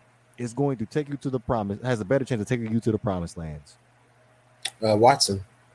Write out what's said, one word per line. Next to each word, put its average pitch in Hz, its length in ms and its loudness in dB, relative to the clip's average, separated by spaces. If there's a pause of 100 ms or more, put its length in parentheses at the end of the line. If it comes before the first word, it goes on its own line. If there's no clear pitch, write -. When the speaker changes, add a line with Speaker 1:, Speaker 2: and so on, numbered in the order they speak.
(380)
Speaker 1:
is 120 160 -8
going 139 240 0
to 107 80 -4
take 147 240 -4
you 143 80 -6
to 143 120 -6
the 127 100 -2
promise, 104 420 -2
has 123 180 0
a 104 60 -4
better 135 180 2
chance 117 180 -2
of 101 60 -4
taking 117 240 -2
you 113 80 2
to 113 120 0
the 110 60 2
promised 90 400 -4
lands? 76 380 -12 (1040)
Speaker 2:
Uh, 110 140 4
Watson. 107 480 4 (320)